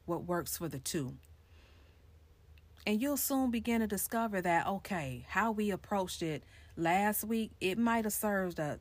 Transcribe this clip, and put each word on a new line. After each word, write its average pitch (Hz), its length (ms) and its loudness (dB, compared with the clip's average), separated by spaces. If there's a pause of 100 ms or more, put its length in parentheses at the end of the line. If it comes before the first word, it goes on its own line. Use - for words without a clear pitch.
what 170 180 -4
works 175 340 -2
for 170 100 -4
the 139 120 -8
two. 139 380 -4 (1700)
And 214 160 2
you'll 285 160 2
soon 262 340 2
begin 233 300 2
to 214 60 2
discover 208 540 -2
that, 170 260 4
okay, 160 640 -4
how 214 220 2
we 208 200 0
approached 190 500 -2
it 156 220 -2 (340)
last 196 480 2
week, 220 340 -2
it 185 180 0
might 233 280 2
have 208 80 -2
served, 190 460 0
uh, 147 220 -2